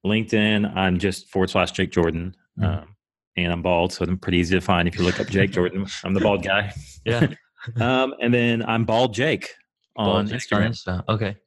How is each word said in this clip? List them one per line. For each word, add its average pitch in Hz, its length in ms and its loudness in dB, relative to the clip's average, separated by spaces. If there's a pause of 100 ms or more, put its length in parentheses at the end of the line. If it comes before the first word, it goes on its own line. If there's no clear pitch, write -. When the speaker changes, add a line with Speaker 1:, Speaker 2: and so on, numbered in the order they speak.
Speaker 1:
LinkedIn, 107 720 2
I'm 92 220 2
just 95 300 -2
forward 92 220 0
slash 90 220 2
Jake 95 200 -2
Jordan. 85 420 0 (240)
Speaker 2:
Mm-hmm. - 240 0
Speaker 1:
Um, 78 140 -20 (420)
and 87 140 0
I'm 85 100 -2
bald, 87 300 2
so - 120 -4
I'm 90 120 -2
pretty 90 220 0
easy 87 160 2
to 90 80 4
find 87 260 2
if 85 100 -4
you 90 60 2
look 90 160 0
up - 60 -2
Jake 95 240 2
Jordan. 92 360 -2 (100)
Speaker 2:
<laughs> - 80 -14
Speaker 1:
I'm 95 100 -2
the 98 60 2
bald 101 220 2
guy. 98 300 0 (320)
Speaker 2:
Yeah. 117 240 2
Speaker 1:
<laughs> - 80 -6 (440)
Um, 131 400 0
and 120 120 2
then 120 320 2
I'm 113 200 0
Bald 113 280 2
Jake 120 400 -2 (440)
Speaker 2:
Bald 104 220 0
Speaker 1:
on 104 100 -2
Speaker 2:
Jake 117 100 -6
Speaker 1:
Instagram. 98 280 0
Speaker 2:
on - 40 -2
Insta. 92 380 -6
Okay. 107 280 -2 (100)